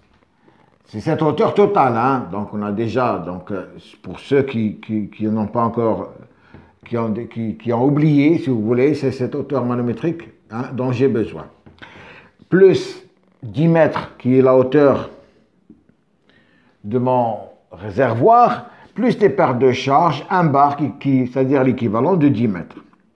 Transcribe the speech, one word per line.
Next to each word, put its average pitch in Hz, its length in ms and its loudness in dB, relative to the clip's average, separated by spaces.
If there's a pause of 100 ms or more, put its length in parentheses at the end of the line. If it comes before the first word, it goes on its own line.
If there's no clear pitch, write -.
(840)
c'est 110 160 -12
cette 156 220 -2
hauteur 151 320 0
totale, 143 420 2
hein, 123 340 0
donc 101 220 -8
on 107 100 -8
a 104 100 -4
déjà, 113 460 -2
donc, 90 320 -12
euh, 90 140 -8 (380)
pour 90 180 -14
ceux 135 220 0
qui, 110 380 -4
qui, 107 280 -6
qui - 160 -10
n'ont 107 220 -2
pas 117 160 -2
encore, 110 480 -2 (760)
qui 117 120 -6
ont, 113 140 -4
qui, 113 440 -8
qui 117 160 -6
ont 117 120 0
oublié, 147 520 2
si - 140 -4
vous 117 100 -2
voulez, 123 340 0
c'est 131 180 -4
cette 127 220 -6
hauteur 135 300 -6
manométrique, 123 640 -4 (220)
hein, 117 140 -8 (100)
dont 127 180 -4
j'ai 127 160 2
besoin. 95 380 -4 (1040)
Plus 180 520 2 (400)
dix 123 240 -2
mètres, 165 520 2
qui 127 200 2
est 127 40 6
la 131 120 4
hauteur 131 540 2 (1800)
de 113 140 -4
mon 123 400 0 (340)
réservoir, 120 920 2 (280)
plus 226 240 0
des 202 120 4
pertes 135 280 0
de 127 140 4
charge, 143 580 0
un 180 140 2
bar, 143 320 2
qui, 147 140 -4 (100)
qui, 131 260 0
c'est-à-dire 135 380 0
l'équivalent 117 500 0
de 147 140 4
dix 117 180 0
mètres. 85 300 -8 (400)